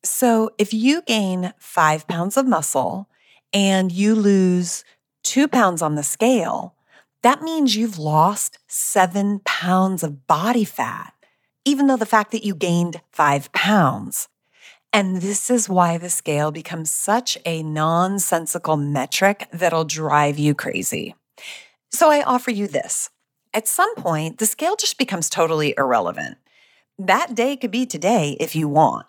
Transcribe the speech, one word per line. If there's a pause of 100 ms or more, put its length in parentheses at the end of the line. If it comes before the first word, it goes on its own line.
So
if
you
gain
five
pounds
of
muscle (460)
and
you
lose (400)
two
pounds
on
the
scale, (480)
that
means
you've
lost (100)
seven
pounds
of
body
fat, (520)
even
though
the
fact
that
you
gained (120)
five
pounds. (680)
And
this
is
why
the
scale
becomes
such
a
nonsensical
metric
that'll
drive
you
crazy. (720)
So
I
offer
you
this. (440)
At
some
point,
the
scale
just
becomes
totally
irrelevant. (600)
That
day
could
be
today
if
you
want.